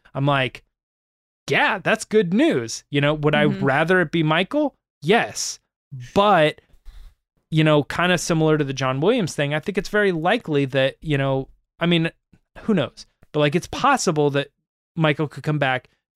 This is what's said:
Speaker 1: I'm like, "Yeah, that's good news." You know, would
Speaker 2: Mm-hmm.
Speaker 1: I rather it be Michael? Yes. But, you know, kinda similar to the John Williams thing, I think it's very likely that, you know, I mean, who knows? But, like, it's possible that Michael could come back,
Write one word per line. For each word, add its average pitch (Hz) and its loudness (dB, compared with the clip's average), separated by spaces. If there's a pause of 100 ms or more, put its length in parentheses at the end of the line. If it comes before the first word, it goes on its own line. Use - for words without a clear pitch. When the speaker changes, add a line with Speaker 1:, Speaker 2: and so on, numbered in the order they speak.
(140)
Speaker 1:
I'm 139 -2
like, 135 -2 (880)
"Yeah, 240 0
that's 180 -2
good 208 0
news." 202 0
You 143 0
know, 143 2
would 151 0
Speaker 2:
Mm-hmm. 147 2
Speaker 1:
I - 0
rather 160 2
it 160 -2
be 170 2
Michael? 190 0 (280)
Yes. 165 -2 (540)
But, 185 2 (920)
you 160 4
know, 151 4
kinda 175 0
similar 160 2
to 151 -2
the 135 -4
John 131 -4
Williams 196 0
thing, 143 -4
I 156 -4
think 202 -6
it's - -4
very 202 0
likely 165 0
that, 135 0
you 151 -2
know, 135 -2 (300)
I 170 -2
mean, 165 2 (520)
who 220 0
knows? 139 -4 (240)
But, 147 -4
like, 147 2
it's 175 -4
possible 170 0
that 139 -2 (480)
Michael 156 0
could - -16
come 151 -2
back, 131 -2 (260)